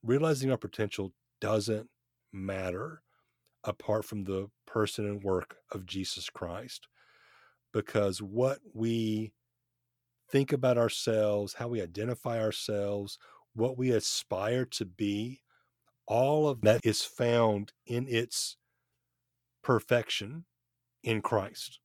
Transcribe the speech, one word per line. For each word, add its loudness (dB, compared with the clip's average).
Realizing 2
our 2
potential -4
doesn't 0
matter -6
apart -2
from -8
the -4
person 0
and -6
work 0
of -8
Jesus -8
Christ, -10
because 0
what 0
we -2
think 2
about 4
ourselves, 2
how -6
we -2
identify -4
ourselves, -2
what 0
we 2
aspire 0
to -6
be, -4
all 4
of -2
that 6
is 2
found 2
in -4
its -2
perfection 0
in 0
Christ. -2